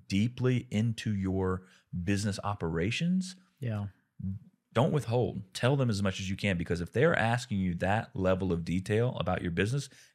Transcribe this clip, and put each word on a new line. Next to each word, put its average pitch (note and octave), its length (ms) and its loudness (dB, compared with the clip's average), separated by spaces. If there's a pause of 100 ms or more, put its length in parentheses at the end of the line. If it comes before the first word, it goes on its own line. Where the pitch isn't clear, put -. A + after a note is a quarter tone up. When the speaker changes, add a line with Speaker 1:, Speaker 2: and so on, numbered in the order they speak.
Speaker 1:
deeply B2 640 0
into A2 440 0
your F#2+ 480 0 (420)
business G2+ 400 0
operations, G#2 920 -2 (240)
Speaker 2:
Yeah. G#2+ 260 -4 (880)
Speaker 1:
don't C3 180 4
withhold. A2+ 500 0 (100)
Tell C3+ 240 2
them B2+ 140 2
as G2+ 120 0
much G2 160 0
as F#2+ 120 -4
you F#2+ 60 -2
can, G2 200 0
because E2+ 240 -2
if E2+ 120 -6
they're D#3 260 4
asking A2+ 400 0
you F#2 180 0
that G2 400 0
level F#2 360 2
of E2+ 120 0
detail G2 560 0
about F2 220 -2
your F2 80 -2
business, G2+ 400 0 (240)